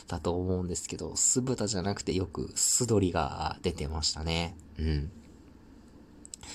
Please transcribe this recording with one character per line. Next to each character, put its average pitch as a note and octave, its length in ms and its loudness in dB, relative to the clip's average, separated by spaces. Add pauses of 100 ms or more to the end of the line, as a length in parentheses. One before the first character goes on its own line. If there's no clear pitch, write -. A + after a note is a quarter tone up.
だ F2 140 -4
と F2 180 0
思 F#2 220 0
う F2+ 40 -2
ん F2 40 -4
で F2 80 -4
す - 100 -6
け F2 100 -8
ど、 D#2+ 200 -8
酢 - 260 4
豚 B2 240 0
じ G2+ 100 -2
ゃ F2 60 0
な G2+ 140 0
く - 60 -8
て F#2 100 0
よ F2+ 140 2
く - 280 -6
酢 - 300 2
鶏 G2+ 260 6
が D#2+ 520 0
出 F2+ 100 0
て D2+ 160 -4
ま D#2+ 160 -2
し - 80 0
た D#2 100 -8
ね。 E2 340 0 (220)
う D#2 40 -2
ん。 D2+ 280 2 (1400)